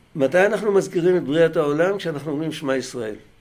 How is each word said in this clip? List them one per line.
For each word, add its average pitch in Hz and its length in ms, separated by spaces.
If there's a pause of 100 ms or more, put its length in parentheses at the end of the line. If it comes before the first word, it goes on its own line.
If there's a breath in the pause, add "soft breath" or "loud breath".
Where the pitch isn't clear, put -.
(160)
מתי 160 300
אנחנו 208 260
מזכירים 185 460
את 156 60
בריאת 160 340
העולם? 165 400
כשאנחנו 156 340
אומרים 156 200
שמע 139 260
ישראל. 117 380 (260)